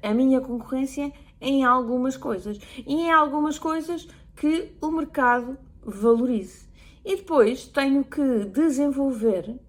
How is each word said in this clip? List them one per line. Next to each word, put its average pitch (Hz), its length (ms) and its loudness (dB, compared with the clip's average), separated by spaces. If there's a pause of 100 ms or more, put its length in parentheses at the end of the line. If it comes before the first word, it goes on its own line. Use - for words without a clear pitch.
a, 208 40 -6
a, 208 40 0
a - 20 2
minha 262 260 4
concorrência 262 720 -6 (300)
em 269 240 2
algumas 247 500 2
coisas. 208 440 -8 (180)
E 262 160 -6
em 330 180 0
algumas 302 480 2
coisas 320 480 -6 (260)
que 320 380 -2 (100)
o 311 80 -2
mercado 262 680 0 (260)
valorize. 226 840 0 (340)
E 381 140 -2
depois 262 500 2
tenho 277 380 0
que 254 400 0
desenvolver 254 1200 0